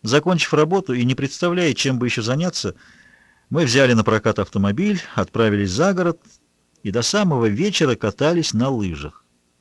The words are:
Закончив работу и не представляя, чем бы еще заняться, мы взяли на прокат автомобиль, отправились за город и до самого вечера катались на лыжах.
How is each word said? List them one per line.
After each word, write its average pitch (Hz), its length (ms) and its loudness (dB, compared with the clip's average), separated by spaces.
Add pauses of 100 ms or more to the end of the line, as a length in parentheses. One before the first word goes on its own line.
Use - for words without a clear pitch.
Закончив 151 540 0
работу 156 400 2
и 123 100 0
не 127 100 2
представляя, 170 600 -2
чем 131 240 -2
бы 123 80 0
еще 120 160 -2
заняться, 131 540 -4 (760)
мы 160 160 0
взяли 127 260 4
на 113 120 4
прокат 110 340 0
автомобиль, 110 640 -2 (120)
отправились 101 560 0
за 156 220 0
город 170 260 -2 (640)
и 104 80 -6
до 113 120 -2
самого 156 440 2
вечера 135 500 0
катались 151 580 0
на 120 140 0
лыжах. 90 560 -6 (360)